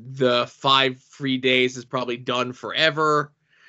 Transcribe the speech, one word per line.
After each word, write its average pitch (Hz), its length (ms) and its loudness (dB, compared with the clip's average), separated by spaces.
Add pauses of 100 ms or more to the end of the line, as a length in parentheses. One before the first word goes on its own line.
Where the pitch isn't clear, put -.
(140)
the 123 340 2
five 135 540 2
free 135 360 -6
days 127 380 2
is 120 80 -12
probably 123 320 -6
done 123 380 -4
forever. 147 800 0 (360)